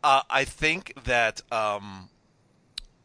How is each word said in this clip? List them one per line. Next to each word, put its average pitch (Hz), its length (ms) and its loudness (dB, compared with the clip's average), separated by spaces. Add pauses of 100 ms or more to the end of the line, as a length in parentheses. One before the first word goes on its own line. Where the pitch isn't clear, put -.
uh, 139 240 6
I 135 160 2
think 156 480 -4 (120)
that, 120 360 0 (120)
um, 101 580 -4 (960)